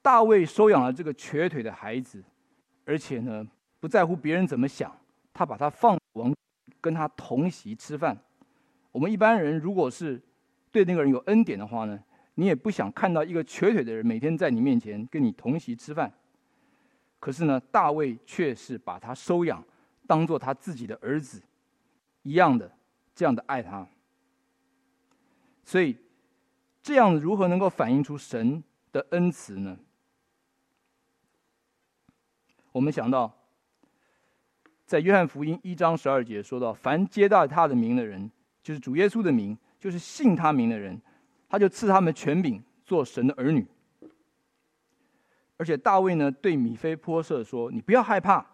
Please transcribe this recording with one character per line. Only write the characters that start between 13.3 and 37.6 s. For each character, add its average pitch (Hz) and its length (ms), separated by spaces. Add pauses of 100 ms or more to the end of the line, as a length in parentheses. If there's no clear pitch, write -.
个 165 120
瘸 - 280
腿 190 120
的 113 100
人 113 100
每 113 140
天 156 180
在 156 140
你 117 100
面 127 200
前 107 260
跟 147 160
你 117 100
同 131 260
席 120 180
吃 151 160
饭。 151 200 (1080)
可 - 100
是 147 140
呢， 135 160 (100)
大 156 220
卫 143 320
却 156 280
是 117 260
把 92 200
他 123 160
收 175 300
养， 139 180 (440)
当 160 200
作 160 100
他 135 180
自 170 200
己 117 120
的 107 160
儿 139 180
子 127 200 (840)
一 139 100
样 156 260
的， 95 140 (420)
这 175 100
样 147 80
的 113 140
爱 131 160
他。 98 240 (1800)
所 - 180
以， 143 140 (880)
这 294 120
样 220 200
如 160 220
何 196 100
能 180 120
够 190 100
反 123 240
映 143 100
出 143 140
神 127 480 (260)
的 139 200
恩 175 200
慈 101 280
呢？ 95 200 (3000)
我 127 80
们 147 100
想 120 180
到， 123 220 (1600)
在 170 120
约 170 140
翰 180 160
福 139 160
音 160 180
一 180 120
章 165 220
十 147 120
二 135 160
节 107 180
说 127 160
到 120 160
：“凡 160 320
接 202 220
待 185 180
他 156 220